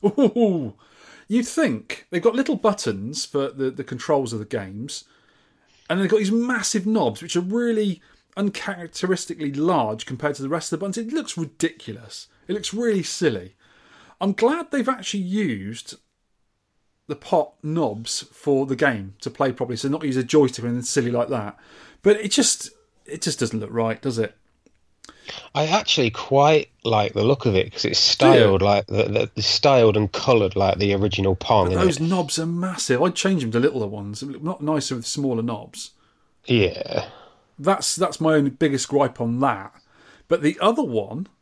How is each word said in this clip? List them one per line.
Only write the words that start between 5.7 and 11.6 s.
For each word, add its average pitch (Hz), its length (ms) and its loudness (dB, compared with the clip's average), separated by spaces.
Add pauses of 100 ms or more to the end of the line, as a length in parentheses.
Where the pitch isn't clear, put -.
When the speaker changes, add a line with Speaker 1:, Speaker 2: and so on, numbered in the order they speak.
Speaker 1:
and 180 100 0
they've 190 80 2
got 214 100 4
these 202 140 2
massive 226 540 0
knobs, 165 340 0
which 170 160 -6
are 175 40 4
really 214 600 -2 (360)
uncharacteristically 175 1160 -4
large 151 540 0
compared 139 280 -4
to 135 80 -10
the 135 60 -6
rest 160 240 -4
of 165 80 -4
the 196 40 -4
buttons. 196 140 -4
It 233 140 -8
looks 302 260 -6
ridiculous. 127 880 -8 (220)